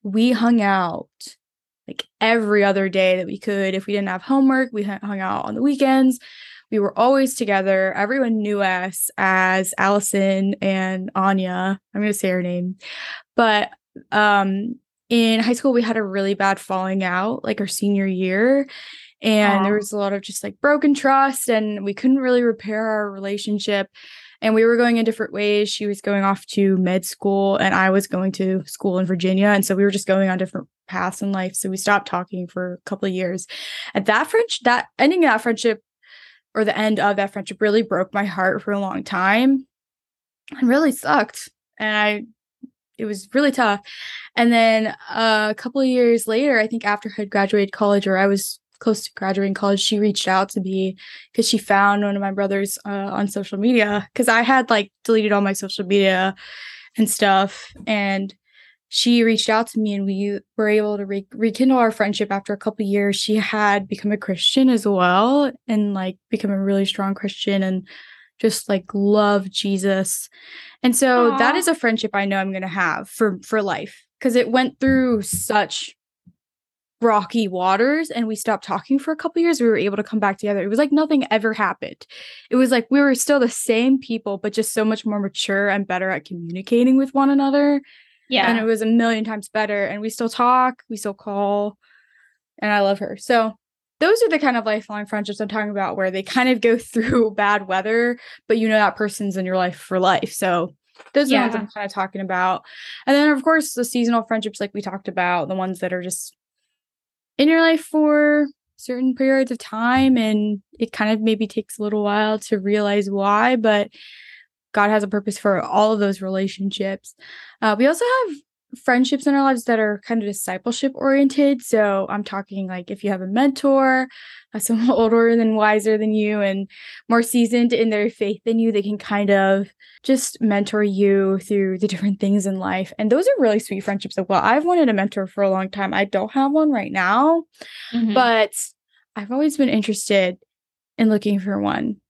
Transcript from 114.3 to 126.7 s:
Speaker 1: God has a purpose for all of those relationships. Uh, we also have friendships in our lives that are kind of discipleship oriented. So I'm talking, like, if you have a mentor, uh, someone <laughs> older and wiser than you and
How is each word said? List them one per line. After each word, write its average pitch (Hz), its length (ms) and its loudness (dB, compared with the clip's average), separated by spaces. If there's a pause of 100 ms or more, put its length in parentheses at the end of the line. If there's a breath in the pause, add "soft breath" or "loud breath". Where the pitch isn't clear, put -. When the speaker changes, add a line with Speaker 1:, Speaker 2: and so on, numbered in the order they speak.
Speaker 1:
God 208 160 2
has 214 140 2
a 202 40 -6
purpose 202 320 -4
for 196 220 2
all 214 300 2
of 214 80 0
those 196 220 0
relationships. 196 920 -6 (460 loud breath)
Uh, 214 180 2
we 262 80 4
also 339 180 0
have 480 320 -2 (480)
friendships 262 420 2
in 277 80 2
our 277 80 2
lives 262 220 0
that 226 140 2
are 208 260 0
kind 226 180 -2
of 202 60 -6
discipleship 220 640 -4
oriented. 277 680 2
So 202 480 0
I'm 208 140 -4
talking, 196 440 -8
like, 180 220 -10
if 202 140 -10
you 202 60 -2
have 190 100 -2
a 185 80 -8
mentor, 262 800 2 (460 loud breath)
uh, 214 60 -6
someone 233 300 0
<laughs> 254 80 2
older 226 300 4
and 226 300 2
wiser 214 400 2
than 214 160 0
you 214 260 0
and 196 300 -2 (400 loud breath)